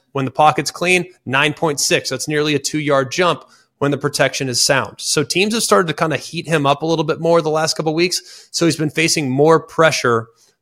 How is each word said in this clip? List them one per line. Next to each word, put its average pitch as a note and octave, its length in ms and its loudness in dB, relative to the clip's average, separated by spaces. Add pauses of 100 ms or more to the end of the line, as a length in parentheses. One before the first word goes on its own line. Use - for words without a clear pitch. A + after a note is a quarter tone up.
(120)
When C3+ 140 -2
the B2 40 -6
pocket's D3+ 400 2
clean, F3+ 400 0 (140)
nine C#3+ 300 0
point D3 260 -4
six. - 300 -2
That's C3 180 -6
nearly D3+ 260 0
a C#3 40 0
two-yard C#3 520 -2
jump E3+ 340 0 (340)
when C#3+ 140 0
the C#3+ 40 -2
protection C#3 540 -2
is A#2 120 -2
sound. C3+ 360 0
So - 260 -2
teams G#3 300 -2
have A3 80 -2
started G3 260 2
to D3+ 60 -4
kinda D#3 240 -2
heat - 280 -10
him D3+ 200 0
up C#3+ 160 2
a D#3+ 40 -4
little D#3+ 180 0
bit D3 140 -2
more E3+ 220 2
the D#3+ 80 -2
last D#3 260 -2
couple D#3 180 -4
of D#3 40 -2
weeks. - 540 -4
So - 160 0
he's D3+ 100 2
been D#3+ 140 -2
facing D#3 400 0
more D3 300 4
pressure C3 680 0 (340)